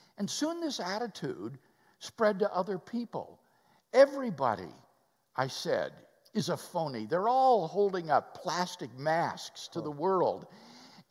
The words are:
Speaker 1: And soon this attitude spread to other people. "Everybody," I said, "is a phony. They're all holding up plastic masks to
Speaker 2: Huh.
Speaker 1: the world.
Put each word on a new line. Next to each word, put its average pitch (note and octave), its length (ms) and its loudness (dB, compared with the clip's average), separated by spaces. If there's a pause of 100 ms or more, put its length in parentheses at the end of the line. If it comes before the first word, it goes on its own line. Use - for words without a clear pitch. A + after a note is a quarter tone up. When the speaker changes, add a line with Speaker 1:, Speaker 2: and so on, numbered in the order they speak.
(180)
Speaker 1:
And G3+ 120 -4
soon E4 320 -4
this D4+ 180 -4
attitude F3 800 -6 (420)
spread G#3+ 400 0
to G3+ 140 0
other F3+ 240 -2
people. - 600 -8 (540)
"Everybody," D#3 800 4 (640)
I C3 120 0
said, C3 460 -2 (400)
"is F#3 160 -2
a D#3+ 80 -2
phony. C#3 480 -4
They're F3 240 0
all B3+ 380 6
holding F#3 440 0
up - 240 2
plastic E3 600 -4
masks D#3 720 -2
to E3+ 100 -8
Speaker 2:
Huh. D3 60 -6
Speaker 1:
the D3+ 60 -6
world. D3 540 0 (640)